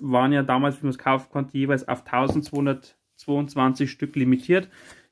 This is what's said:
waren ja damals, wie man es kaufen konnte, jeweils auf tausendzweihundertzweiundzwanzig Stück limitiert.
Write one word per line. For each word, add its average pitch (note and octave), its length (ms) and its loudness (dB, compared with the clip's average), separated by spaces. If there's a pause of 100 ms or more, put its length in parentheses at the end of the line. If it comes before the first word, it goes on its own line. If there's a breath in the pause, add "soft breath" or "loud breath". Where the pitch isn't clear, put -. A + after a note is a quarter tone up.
waren C3 320 2
ja C#3 100 2
damals, C3+ 360 0
wie D3 80 -6
man C3+ 40 0
es B2+ 80 -6
kaufen C3 320 -2
konnte, C#3 260 -6
jeweils C3+ 320 0
auf - 160 -4
tausendzweihundertzweiundzwanzig C#3 1900 -2
Stück - 260 -8
limitiert. C3+ 520 2 (440 loud breath)